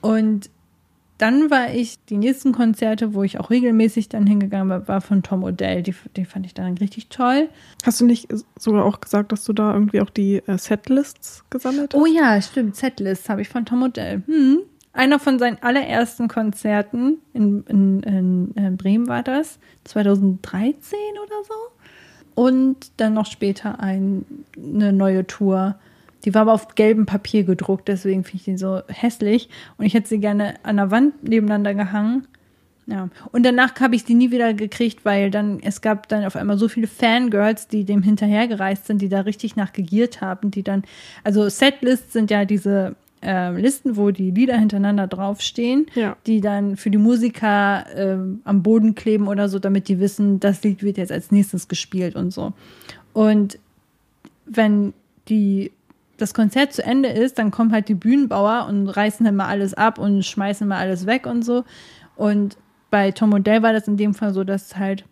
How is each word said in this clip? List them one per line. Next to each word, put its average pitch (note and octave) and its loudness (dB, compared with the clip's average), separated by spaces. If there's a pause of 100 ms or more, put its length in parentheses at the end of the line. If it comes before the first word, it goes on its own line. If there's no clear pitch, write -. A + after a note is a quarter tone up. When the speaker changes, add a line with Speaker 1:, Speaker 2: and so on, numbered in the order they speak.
Speaker 1:
Und G#3+ 0 (680)
dann C#4 2
war B3+ 0
ich, A#3 -4 (100)
die G#3 -8
nächsten B3+ 0
Konzerte, A3+ 0
wo G3 0
ich G3 -4
auch - -10
regelmäßig A3+ 2
dann G#3 0
hingegangen G3 2
war, F#3 -4
war G3 -2
von G3 0
Tom F#3 -4
Odell. F#3 -2
Die, F#3 -4 (220)
die F#3+ -4
fand F#3+ -8
ich F3+ -16
dann F#3 -6
richtig G3+ -6
toll. C4 0 (360)
Speaker 2:
Hast A3+ 0
du A#3+ 4
nicht A#3+ 2 (280)
sogar G#3 2
auch G3+ 0
gesagt, G#3 -2
dass G3+ -6
du - -6
da G#3+ 0
irgendwie G#3 2
auch G3+ 0
die, G3 0 (100)
äh, F#3+ -2
Setlists - -4
gesammelt C4+ -4
hast? C#4+ 4
Speaker 1:
Oh D#4 6
ja, C#4+ 4
stimmt, G#3+ -4
Setlists G3 -4
habe G#3 -4
ich G#3 -8
von A#3 -6
Tom B3 0
Odell. G3 -4
Hm. D4 4 (340)
Einer C4+ 2
von C4 0
seinen A#3+ 0
allerersten A#3+ -2
Konzerten A3 -2 (160)
in, G3+ 0
in, G3 2
in, F#3 0
äh, G3 -2
Bremen G3 0
war A#3+ -2
das, C4+ -4 (240)
zweitausenddreizehn G3+ -2 (240)
oder G#4 -10
so. A4 -12 (880)
Und C4 2
dann A3 0
noch G#3+ 0
später - -6
ein, F#3+ -2 (340)
eine G3+ 0
neue F#3+ 2
Tour. F#3+ 0 (500)
Die G3 0
war A3 6
aber A3 6
auf A3 -2
gelbem G#3+ 4
Papier G3+ 0
gedruckt, F#3+ -2
deswegen F#3+ -2
finde - -12
ich - -10
die F#3+ -4
so F#3+ -4
hässlich. A#3 0 (280)
Und G#3 -2
ich F#3+ 2
hätte A3 2
sie G#3+ -2
gerne G#3 -2
an G#3+ -2
der G3 2
Wand C4+ 0
nebeneinander G#3 0
gehangen. G#3 -2 (600)
Ja. F#3+ -8 (220)
Und A#3+ 2
danach B3+ 2
habe B3 2
ich A3+ -2
die A#3 2
nie A#3+ 4
wieder A#3 0
gekriegt, G#3+ -4
weil G3+ 2
dann, G#3 -2
es - -6
gab G#3+ -2
dann G#3 -2
auf F#3+ -8
einmal G3+ -2
so A3 2
viele A3+ -2
Fangirls, A3 0
die G#3+ -4
dem G3+ 2
hinterhergereist G#3 0
sind, G#3 -2
die G3 -2
da G3 0
richtig G#3 -6
nachgegiert G#3 -2
haben, F#3+ -6
die G3 -6
dann, G3 -2 (400)
also G#3 2
Setlists C4 0
sind A3 0
ja G#3 2
diese, G3 0 (260)
äh, F3+ -2
Listen, B3 0
wo G3+ 2
die F#3+ -2
Lieder A#3+ 2
hintereinander G3+ 2
draufstehen, A#3 -2 (100)
Speaker 2:
Ja. A3 -2 (100)
Speaker 1:
die A3 2
dann G3+ -2
für G#3 -4
die G#3 4
Musiker, G#3 2 (100)
ähm, F#3+ -4
am G3+ 2
Boden A3 4
kleben G#3+ 0
oder G3+ 0
so, G3 -4
damit G3 0
die F#3 0
wissen, G3 0
das G3+ 0
Lied G3+ -2
wird G3+ -2
jetzt F#3 -6
als - -4
nächstes G3+ 2
gespielt F3+ -6
und F3+ -4
so. G3 -8 (600)
Und G#3+ 2 (880)
wenn G#3 2 (340)
die, G3+ 0 (460)
das G#3+ -4
Konzert C4 2
zu - -6
Ende C4 0
ist, B3+ 0
dann G#3+ 0
kommen A3+ 2
halt G#3+ 0
die G#3+ 0
Bühnenbauer A3 2
und G3+ -2
reißen G#3 0
dann G3+ 2
mal G3 -2
alles G3 -2
ab A3 0
und G3 0
schmeißen G3+ -4
mal G3 -2
alles F#3 -4
weg A#3+ -2
und A#3+ -4
so. A#3+ -2 (520)
Und G#3 -2 (340)
bei G3 2
Tom G#3+ 0
Odell G#3 2
war A3+ 4
das A3 -2
in G#3 -2
dem G#3 0
Fall G3+ -4
so, F#3+ -2
dass G3 -6
halt G3 -6